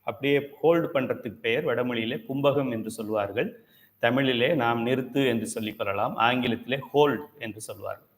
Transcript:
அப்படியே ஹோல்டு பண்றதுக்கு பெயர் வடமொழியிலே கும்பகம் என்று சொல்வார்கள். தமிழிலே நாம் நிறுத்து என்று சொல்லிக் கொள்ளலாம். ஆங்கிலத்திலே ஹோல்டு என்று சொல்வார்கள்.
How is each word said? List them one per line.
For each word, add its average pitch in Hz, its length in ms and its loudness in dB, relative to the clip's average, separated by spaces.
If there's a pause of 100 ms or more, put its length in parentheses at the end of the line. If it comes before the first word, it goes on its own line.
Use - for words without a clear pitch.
அப்படியே 139 380 0
ஹோல்டு 156 560 2
பண்றதுக்கு 120 460 -2
பெயர் 120 240 0
வடமொழியிலே 123 600 -2
கும்பகம் 139 460 2
என்று 107 200 -4
சொல்வார்கள். 107 760 -4 (340)
தமிழிலே 127 560 2
நாம் 117 320 2
நிறுத்து 127 400 0
என்று 117 200 0
சொல்லிக் 110 320 -6
கொள்ளலாம். 104 400 -2
ஆங்கிலத்திலே 123 600 0 (160)
ஹோல்டு 143 240 4 (200)
என்று 110 220 -10
சொல்வார்கள். 101 460 -12 (120)